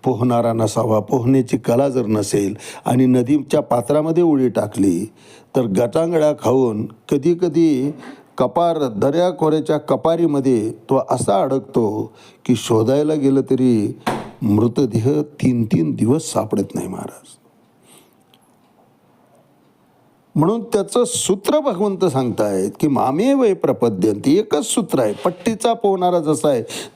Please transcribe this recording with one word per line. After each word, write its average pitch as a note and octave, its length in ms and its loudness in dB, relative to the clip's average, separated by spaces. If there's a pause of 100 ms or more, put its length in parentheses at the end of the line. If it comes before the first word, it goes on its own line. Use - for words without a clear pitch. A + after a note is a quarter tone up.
पोहणारा A#2 500 0
नसावा, A2+ 460 0
पोहण्याची B2+ 580 0
कला B2 320 0
जर B2 160 -2
नसेल G#2 500 -2 (300)
आणि B2+ 200 2
नदीच्या B2+ 560 2
पात्रामध्ये D3+ 640 0
उडी C#3 260 4
टाकली G2+ 640 -2 (440)
तर C3+ 60 2
गटांगळ्या D3+ 720 0
खाऊन A#2 520 0
कधीकधी D3+ 1040 0 (460)
कपार, E3 400 0
दऱ्याखोऱ्याच्या D3+ 1000 0
कपारीमध्ये C#3 960 0
तो - 380 -2
असा A#2+ 320 0
अडकतो A2+ 720 -2 (320)
की B2+ 100 2
शोधायला B2+ 580 2
गेलं C3+ 280 2
तरी B2 580 0 (420)
मृतदेह A#2 800 2
तीन B2 440 0
तीन D#3 260 0
दिवस A#2+ 420 0
सापडत - 420 -4
नाही - 120 -6
महाराज. - 400 -12 (3000)
म्हणून G3+ 280 0
त्याचं G3+ 400 0
सूत्र A#3+ 560 0
भगवंत G3+ 460 -2
सांगतायत G#2+ 720 -2
की D#3+ 80 0
"मामे C#3+ 460 2
वै B3 200 2
प्रपद्यन्ति." A2 840 0
एकच - 260 -2
सूत्र E3+ 340 -2
आहे, G#2+ 140 0
पट्टीचा A3 600 -2
पोहणारा F3+ 460 0
जसा D3+ 300 0
आहे B2 140 0 (320)